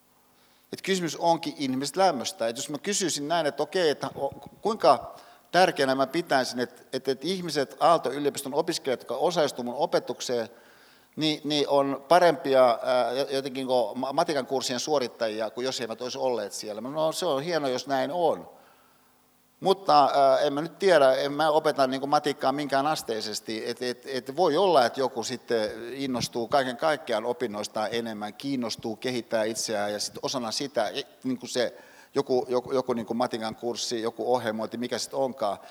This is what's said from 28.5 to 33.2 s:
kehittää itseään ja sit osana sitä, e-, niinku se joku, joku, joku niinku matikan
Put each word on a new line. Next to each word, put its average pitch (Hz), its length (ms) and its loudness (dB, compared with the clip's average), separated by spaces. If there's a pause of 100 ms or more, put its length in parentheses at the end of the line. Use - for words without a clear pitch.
kehittää 117 480 -2
itseään 107 500 -4
ja 104 60 -6
sit - 220 -8
osana 127 300 -4
sitä, 123 360 -2
e-, 101 200 -6 (160)
niinku 123 240 -6
se 117 300 -2 (380)
joku, 131 340 0
joku, 123 220 -2
joku 127 220 0
niinku 117 200 -4
matikan 113 420 -4